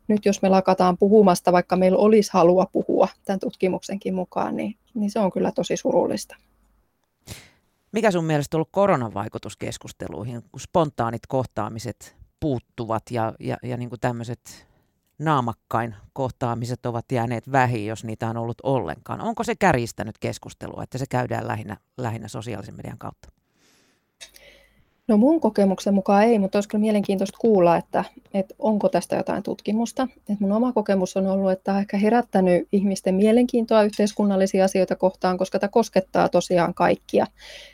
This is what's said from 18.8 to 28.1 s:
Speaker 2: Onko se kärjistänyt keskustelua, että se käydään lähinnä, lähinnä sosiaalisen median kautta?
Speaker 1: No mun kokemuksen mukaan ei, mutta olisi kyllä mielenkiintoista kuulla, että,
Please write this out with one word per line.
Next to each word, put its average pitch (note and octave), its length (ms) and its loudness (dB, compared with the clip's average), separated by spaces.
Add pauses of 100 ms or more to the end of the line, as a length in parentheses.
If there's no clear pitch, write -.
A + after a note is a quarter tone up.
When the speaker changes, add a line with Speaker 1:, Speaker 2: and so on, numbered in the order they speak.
Speaker 2:
Onko A3 220 -6
se A3+ 120 -4
kärjistänyt A#2+ 640 0
keskustelua, - 640 -10
että - 140 -10
se C3+ 120 -6
käydään A#2 380 -4
lähinnä, G#2+ 300 -8 (200)
lähinnä A2+ 300 -8
sosiaalisen A2 480 -12
median - 220 -14
kautta? - 320 -18 (1800)
Speaker 1:
No A3 100 4
mun D4+ 240 4
kokemuksen G3+ 520 0
mukaan G3+ 300 4
ei, A3+ 160 4
mutta F#3+ 180 0
olisi G3+ 120 -2
kyllä G#3+ 120 -2
mielenkiintoista G3 600 0
kuulla, F3 360 6
että, F#3 260 -2 (300)